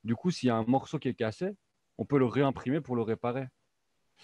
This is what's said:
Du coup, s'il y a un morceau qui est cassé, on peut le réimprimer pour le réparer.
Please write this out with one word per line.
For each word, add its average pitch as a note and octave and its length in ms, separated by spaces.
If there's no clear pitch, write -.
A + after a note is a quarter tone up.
Du A2+ 100
coup, F3+ 160
s'il B2+ 180
y - 20
a A2+ 60
un A2+ 80
morceau C3 340
qui C#3 100
est A2+ 60
cassé, F3 420
on A2 60
peut C#3 140
le B2+ 80
réimprimer C3+ 540
pour B2+ 160
le A#2 60
réparer. A#2+ 440